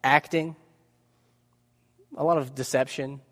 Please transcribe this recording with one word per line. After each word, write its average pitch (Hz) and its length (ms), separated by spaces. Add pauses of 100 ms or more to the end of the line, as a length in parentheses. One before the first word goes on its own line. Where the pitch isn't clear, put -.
acting, 156 540 (1600)
a 151 80
lot 165 140
of 135 180
deception 135 680 (100)